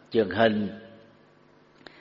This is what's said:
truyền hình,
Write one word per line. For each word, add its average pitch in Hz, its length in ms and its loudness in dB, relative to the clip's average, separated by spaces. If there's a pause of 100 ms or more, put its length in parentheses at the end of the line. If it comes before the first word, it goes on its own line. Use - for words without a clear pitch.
(120)
truyền 107 180 0
hình, 104 400 2 (1300)